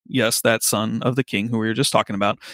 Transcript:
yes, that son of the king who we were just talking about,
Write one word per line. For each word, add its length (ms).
yes, 360
that 200
son 400
of 140
the 80
king 240
who 100
we 80
were 80
just 180
talking 240
about, 220